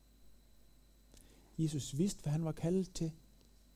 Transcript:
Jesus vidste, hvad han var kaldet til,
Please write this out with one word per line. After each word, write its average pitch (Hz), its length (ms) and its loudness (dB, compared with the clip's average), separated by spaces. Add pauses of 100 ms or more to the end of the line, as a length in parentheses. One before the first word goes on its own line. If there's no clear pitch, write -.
(1600)
Jesus 147 400 0
vidste, 196 240 0
hvad 147 100 0
han 160 120 2
var 156 80 -2
kaldet 180 400 0
til, 160 200 -2 (640)